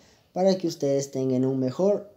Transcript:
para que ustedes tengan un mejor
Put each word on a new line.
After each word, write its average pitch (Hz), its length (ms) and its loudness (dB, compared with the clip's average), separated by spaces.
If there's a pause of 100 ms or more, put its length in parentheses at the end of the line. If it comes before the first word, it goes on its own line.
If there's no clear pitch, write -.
(320)
para 185 240 2
que 180 120 -4
ustedes 139 420 -2
tengan 131 340 0
un 131 140 0
mejor 185 580 0